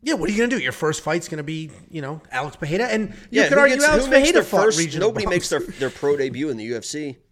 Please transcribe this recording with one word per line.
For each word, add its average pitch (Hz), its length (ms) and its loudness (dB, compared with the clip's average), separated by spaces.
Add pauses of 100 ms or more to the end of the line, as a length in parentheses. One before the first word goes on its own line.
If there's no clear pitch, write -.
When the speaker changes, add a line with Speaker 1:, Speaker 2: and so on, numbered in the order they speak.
Speaker 1:
Yeah, 285 140 -2
what 175 140 -2
are 208 40 0
you 208 60 -2
gonna 240 100 2
do? 233 120 0
Your 127 120 -2
first 151 280 -4
fight's 165 280 -4
gonna 151 140 -8
be, 156 280 -10 (180)
you 156 120 -10
know, 147 200 -10 (100)
Alex 135 260 -6
Pereira, 170 280 -2
and 220 240 -2 (220)
you 240 100 4
Speaker 2:
Yeah, 180 60 6
Speaker 1:
could 269 60 4
Speaker 2:
who 277 80 6
Speaker 1:
argue 269 160 6
Speaker 2:
gets, 285 100 4
Speaker 1:
Alex 294 180 4
Speaker 2:
who 269 60 -2
makes 269 80 8
Speaker 1:
Pereira 302 140 4
Speaker 2:
their 214 100 6
Speaker 1:
fought 185 220 2
Speaker 2:
first, 160 140 2
Speaker 1:
regional 165 300 0
Speaker 2:
nobody 220 180 -4
makes - 220 0
Speaker 1:
bums. 151 180 -2
Speaker 2:
their, - 120 -14
their 135 100 0
pro 143 280 0
debut 135 320 -2
in 123 80 -4
the 107 80 -10
U 117 100 -6
F 110 80 -8
C. 147 340 -8 (140)